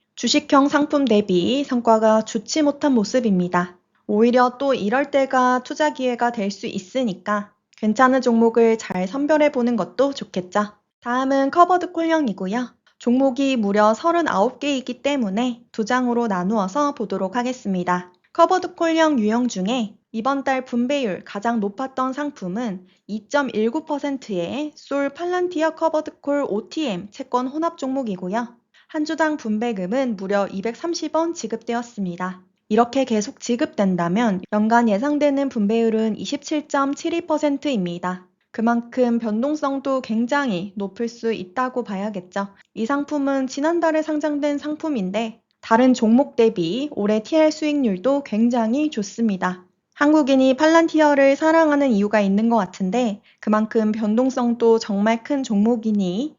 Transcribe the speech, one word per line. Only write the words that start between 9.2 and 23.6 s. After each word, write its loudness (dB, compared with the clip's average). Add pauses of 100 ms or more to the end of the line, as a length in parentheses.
보는 0
것도 0
좋겠죠. -4 (340)
다음은 0
커버드 2
콜형이고요. -2 (240)
종목이 2
무려 4
서른아홉 0
개이기 -4
때문에 -2 (100)
두 -4
장으로 0
나누어서 -2
보도록 -6
하겠습니다. -2 (220)
커버드 2
콜형 2
유형 0
중에 -4 (180)
이번 -4
달 -2
분배율 -2
가장 -2
높았던 -4
상품은 -6 (200)
이점일구 -2